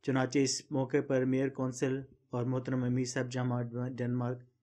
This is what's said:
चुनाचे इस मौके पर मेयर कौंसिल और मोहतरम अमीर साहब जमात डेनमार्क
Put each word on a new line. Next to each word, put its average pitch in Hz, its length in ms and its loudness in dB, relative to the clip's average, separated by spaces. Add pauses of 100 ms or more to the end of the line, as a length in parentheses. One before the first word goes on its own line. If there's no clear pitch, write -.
चुनाचे 131 380 2
इस 131 120 2 (180)
मौके 135 300 2
पर 131 240 2
मेयर 131 240 2
कौंसिल 131 540 -2 (280)
और 120 140 -2
मोहतरम 131 400 0
अमीर 123 200 2
साहब 127 240 -2
जमात 123 420 -2 (220)
डेनमार्क 123 520 -2 (160)